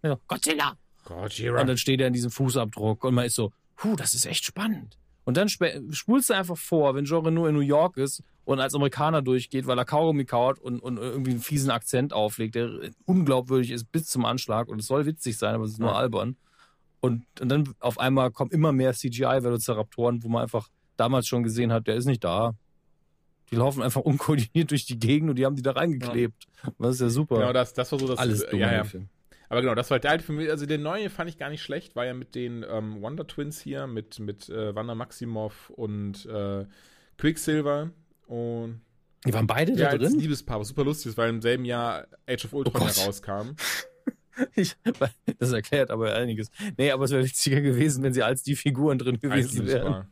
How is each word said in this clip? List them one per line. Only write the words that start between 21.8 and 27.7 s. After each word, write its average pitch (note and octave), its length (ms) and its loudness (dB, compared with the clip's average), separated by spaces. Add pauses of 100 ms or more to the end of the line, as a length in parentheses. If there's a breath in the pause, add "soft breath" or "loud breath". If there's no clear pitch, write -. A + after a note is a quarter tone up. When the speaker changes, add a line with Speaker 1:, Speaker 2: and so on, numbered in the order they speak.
Speaker 1:
der A2 80 0
ist B2 100 -2
nicht C3+ 180 0
da. G#2+ 300 2 (1000)
Die A2+ 40 -2
laufen C3 280 2
einfach C3 180 0
unkoordiniert D3+ 680 2
durch C#3+ 140 0
die A#2 140 -8
Gegend D3 300 2
und C3+ 80 0
die C3 80 2
haben C#3 100 2
die C3+ 60 -4
da C3+ 100 0
reingeklebt. B2 720 -2 (180 loud breath)
Speaker 2:
Ja. C3 160 -6
Speaker 1:
Das B2 160 2
ist B2+ 60 -4
ja A#2+ 80 2
super. C3+ 260 2
Speaker 2:
Genau, A#2+ 180 4
das, B2 200 2